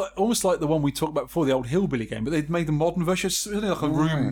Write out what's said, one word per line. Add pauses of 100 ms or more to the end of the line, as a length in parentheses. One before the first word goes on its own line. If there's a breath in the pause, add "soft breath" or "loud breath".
(160)
almost
like
the
one
we
talked
about
before,
the
old
Hillbilly
game,
but
they'd
made
the
modern
version.
It's
only,
like,
a
room